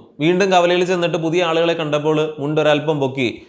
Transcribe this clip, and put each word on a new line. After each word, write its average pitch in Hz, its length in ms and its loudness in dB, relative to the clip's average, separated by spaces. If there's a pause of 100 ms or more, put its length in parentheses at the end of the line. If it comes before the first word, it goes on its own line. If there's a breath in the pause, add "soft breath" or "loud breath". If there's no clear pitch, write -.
(200)
വീണ്ടും 180 320 2
കവലയിൽ 180 320 4
ചെന്നിട്ട് 170 340 -2
പുതിയ 160 260 0
ആളുകളെ 165 300 0
കണ്ടപ്പോൾ 151 440 -2 (200)
മുണ്ട് 151 220 -2
ഒരല്പം 151 400 2
പൊക്കി, 131 280 -2 (200 loud breath)